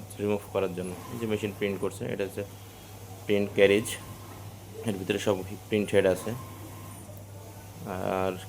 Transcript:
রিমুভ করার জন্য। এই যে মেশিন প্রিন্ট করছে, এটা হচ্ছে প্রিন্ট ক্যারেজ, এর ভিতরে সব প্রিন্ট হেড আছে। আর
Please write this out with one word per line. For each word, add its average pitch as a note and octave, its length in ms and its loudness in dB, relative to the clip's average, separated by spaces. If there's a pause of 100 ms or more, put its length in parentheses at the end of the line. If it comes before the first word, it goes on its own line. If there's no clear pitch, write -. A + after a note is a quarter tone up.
(220)
রিমুভ G#2 220 2 (100)
করার F#2+ 240 2
জন্য। F2+ 140 -4 (220)
এই B2 80 -6
যে A#2 100 0
মেশিন G#2 260 0
প্রিন্ট G2+ 260 0
করছে, G2 200 -2 (100)
এটা G2+ 140 -2
হচ্ছে G2+ 160 -6 (840)
প্রিন্ট G2+ 220 4 (100)
ক্যারেজ, G2+ 300 10 (1000)
এর G#2 120 0
ভিতরে G2 260 2
সব G#2 100 6 (320)
প্রিন্ট G#2 260 4
হেড G2 200 8
আছে। G#2+ 180 -2 (1600)
আর F#2+ 420 2 (160)